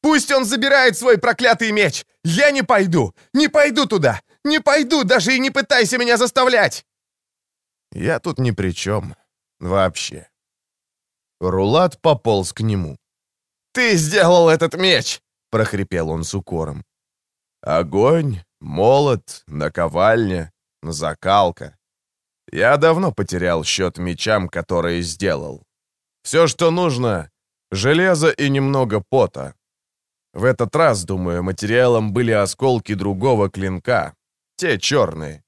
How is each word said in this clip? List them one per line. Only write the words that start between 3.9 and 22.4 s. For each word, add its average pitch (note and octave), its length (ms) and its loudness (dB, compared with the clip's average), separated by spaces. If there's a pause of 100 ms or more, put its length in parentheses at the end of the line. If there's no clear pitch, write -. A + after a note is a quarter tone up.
Не D4+ 160 0
пойду, C#4+ 440 2
даже A3+ 300 2
и B3+ 60 0
не C4+ 100 -2
пытайся B3+ 480 0
меня A#3+ 180 2
заставлять!" A#3+ 720 0 (1040)
"Я A#2+ 280 -4
тут D#3+ 180 -6
ни B2+ 140 0
при F#2 200 -2
чём. F#2+ 440 -6 (440)
Вообще". F2+ 680 -2 (1120)
Рулат G2+ 600 0
пополз A2+ 520 0
к - 100 -8
нему. F#2+ 340 -4 (760)
"Ты A#3 240 2
сделал E3+ 520 4
этот D#3+ 280 2
меч!" F3+ 460 0 (340)
прохрипел F#2+ 540 -2
он E2 120 -4
с D#2+ 120 -10
укором. D#2+ 500 -8 (800)
"Огонь, G2+ 800 0 (180)
молот, A2+ 840 0
наковальня, E2+ 1040 0 (300)
закалка. E2 920 -2 (760)